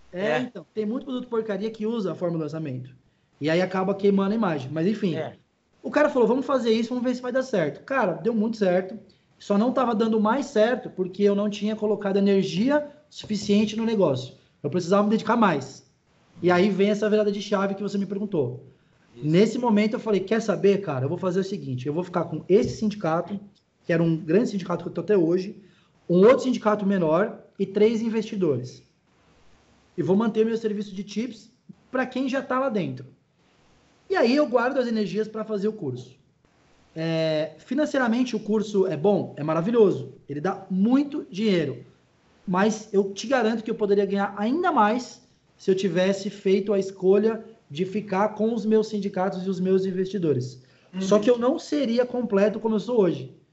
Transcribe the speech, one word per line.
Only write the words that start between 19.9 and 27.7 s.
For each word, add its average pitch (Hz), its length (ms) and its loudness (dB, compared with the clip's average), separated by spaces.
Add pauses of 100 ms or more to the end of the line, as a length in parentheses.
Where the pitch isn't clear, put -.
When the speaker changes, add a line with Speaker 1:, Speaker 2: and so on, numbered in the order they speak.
Speaker 1:
eu 226 60 -4
falei, 202 200 0
"Quer 220 220 -2
saber, 190 400 2
cara? 131 240 -4
Eu - 20 -2
vou 175 80 -4
fazer 180 240 -2
o 185 40 -2
seguinte, 139 420 -8
eu 147 80 -4
vou 175 100 -4
ficar 175 200 -4
com 156 220 -8
esse 214 300 2
sindicato, 175 640 -4 (460)
que 175 60 -2
era 165 100 2
um 165 120 4
grande 196 360 0
sindicato 175 340 -6
que 175 60 -8
eu - 20 -14
tô 175 80 -6
até 190 160 0
hoje, 185 400 0 (500)
um 175 120 4
outro 247 220 8
sindicato 208 440 0
menor 190 540 2 (200)
e 196 60 0
três 214 380 2